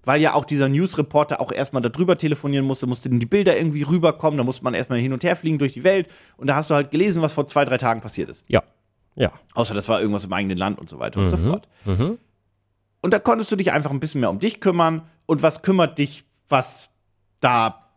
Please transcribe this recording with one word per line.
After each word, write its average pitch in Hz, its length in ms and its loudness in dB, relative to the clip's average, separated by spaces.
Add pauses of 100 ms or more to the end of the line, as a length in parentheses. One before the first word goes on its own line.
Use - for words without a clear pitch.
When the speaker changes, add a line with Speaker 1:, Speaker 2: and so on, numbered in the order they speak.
Speaker 1:
Weil 147 180 4
ja 156 120 4
auch 143 120 0
dieser 139 240 0
Newsreporter 147 680 0
auch - 120 -4
erstmal 135 300 -4
da 117 80 0
drüber 170 260 2
telefonieren 143 480 -2
musste, 135 220 -2
musste 123 240 -4
die 120 160 2
Bilder 185 320 4
irgendwie 147 240 -2
rüberkommen, 156 560 2
da 127 60 0
musste 127 200 -4
man 127 100 -2
erstmal 120 260 -2
hin 131 120 -2
und 127 100 -6
her 175 140 0
fliegen 160 220 -2
durch 135 160 0
die 123 100 -12
Welt 185 240 2 (300)
und 131 100 -6
da 139 80 2
hast 151 140 -4
du 156 40 4
halt 143 160 0
gelesen, 170 300 2
was 156 140 0
vor 143 120 -2
zwei, 143 200 2
drei 127 100 0
Tagen 117 240 0
passiert - 300 -8
ist. - 180 -20
Speaker 2:
Ja, - 140 2 (540)
ja. 117 140 2 (240)
Speaker 1:
Außer 110 200 0
das 101 140 -4
war 110 120 2
irgendwas 101 240 0
im 92 80 -8
eigenen 95 260 -2
Land 95 200 -2
und - 100 -18
so 69 100 -18
weiter 60 220 -6
und 95 80 4
so 85 80 2
Speaker 2:
Mhm. 82 80 0
Speaker 1:
fort. 160 240 -2 (160)
Speaker 2:
Mhm. 113 340 -2 (840)
Speaker 1:
Und 190 100 0
da 208 60 4
konntest 226 340 0
du 214 40 0
dich 190 140 -2
einfach 147 200 -2
ein 139 100 -4
bisschen 151 220 -4
mehr 104 80 2
um 95 100 -4
dich 220 200 -4
kümmern. 165 420 0 (240)
Und 156 160 0
was 156 200 0
kümmert 180 360 2
dich, 143 260 -4 (240)
was - 400 0 (500)
da 117 580 0